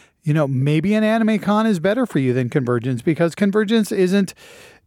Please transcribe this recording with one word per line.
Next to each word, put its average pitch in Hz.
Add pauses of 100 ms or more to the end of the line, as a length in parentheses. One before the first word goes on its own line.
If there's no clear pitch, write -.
(240)
you 151
know, 156
maybe 147
an 220
anime 220
con 208
is 208
better 202
for -
you 131
than 123
Convergence, 123
because 170
Convergence 208
isn't, 196 (520)